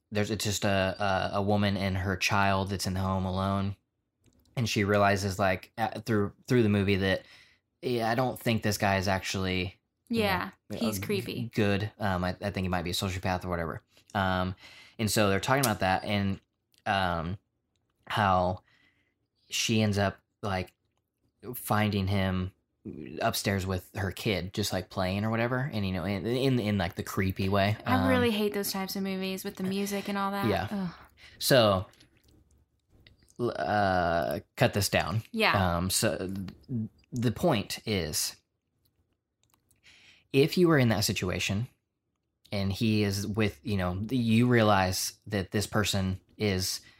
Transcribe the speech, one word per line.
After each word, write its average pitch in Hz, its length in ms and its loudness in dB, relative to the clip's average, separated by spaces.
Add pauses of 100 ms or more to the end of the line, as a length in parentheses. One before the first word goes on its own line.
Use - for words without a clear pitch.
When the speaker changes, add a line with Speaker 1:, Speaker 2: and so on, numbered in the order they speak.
(120)
Speaker 1:
there's, 104 200 -2
it's 104 140 -4
just 104 200 -2
a, 95 680 0
a, 98 40 -2
a 101 40 0
woman 101 360 2
and 95 200 -2
her 95 200 -2
child 98 540 2
that's 95 160 -4
in 92 80 -2
the 92 60 -2
home 95 240 0
alone. 98 500 -2 (840)
And 117 100 -2
she 107 160 0
realizes, 101 540 4
like, 92 400 0
uh, 113 240 -4
through, 104 320 0 (140)
through 123 160 4
the 104 60 4
movie 101 280 2
that, 95 240 2 (600)
yeah, 117 260 -2
I 117 60 0
don't 123 220 -2
think 113 260 -2
this 107 160 0
guy 98 180 2
is 92 100 0
actually, 92 720 -2 (320)
you 226 140 0
know, - 20 0
Speaker 2:
Yeah, 190 240 -2 (220)
Speaker 1:
a 208 40 -6
Speaker 2:
he's 214 240 -2
Speaker 1:
g-, 190 60 -6
Speaker 2:
creepy. 127 480 -4
Speaker 1:
good. 101 460 0
Um, 95 240 0
I, 90 60 0 (120)
I 101 80 -4
think 92 160 -4
he - 20 -2
might 90 160 -2
be 87 60 -4
a 87 40 -4
sociopath 92 520 -2
or 90 40 -6
whatever. 85 340 -6 (320)
Um, 92 400 0 (420)
and 107 120 0
so 107 200 4
they're 98 100 2
talking 135 240 2
about 107 180 2
that 92 220 2
and, 101 360 -2 (480)
um, 90 500 -2 (720)
how 92 540 2 (880)
she 110 320 2
ends 101 160 2
up, 98 180 2 (240)
like, 95 320 -4 (800)
finding 107 540 0
him 92 440 0 (720)
upstairs 98 460 -2
with 92 280 -4
her 98 160 -2
kid, 92 400 -2
just, - 220 -4
like, 92 160 -4
playing 98 340 -2
or 110 60 -2
whatever. 120 420 -2
And, 104 140 -2
you 95 80 -2
know, 90 120 -4
in, 98 200 -2
in, 127 340 2
in, 104 200 0
like, 87 160 -2
the 95 80 -6
creepy 95 460 -2
way. 101 360 2
Speaker 2:
I - 80 2
Speaker 1:
Um, 254 160 4
Speaker 2:
really 247 220 2
hate 208 240 0
those 202 180 -4
types 190 220 -6
of 196 80 -4
movies 190 420 -4
with 196 120 -8
the 196 60 -6
music 196 460 -2
and 202 80 -4
all 196 140 -2
that. 202 160 -2
Speaker 1:
Yeah. 190 240 0
Speaker 2:
Ugh. 190 180 -4 (480)
Speaker 1:
So 104 480 4 (1500)
l-, 120 180 -2
uh, 87 840 2 (180)
cut 120 160 4
this 101 160 0
down. 90 420 0
Speaker 2:
Yeah. 104 460 2
Speaker 1:
Um, 90 120 0
so 92 280 0
th-, 98 720 -6 (220)
the 120 200 0
point 123 540 0
is, 90 500 -2 (2000)
if 143 240 4
you 180 100 6
were 160 100 6
in 123 120 6
that 107 140 2
situation 98 640 -2 (840)
and 98 200 -2
he 107 320 2
is 101 240 0
with, 104 360 -2
you 104 140 -2
know, 90 200 -2 (120)
you 120 380 4
realize 104 640 4 (140)
that 95 240 -4
this 104 160 0
person 98 520 0 (180)
is 95 440 -2 (180)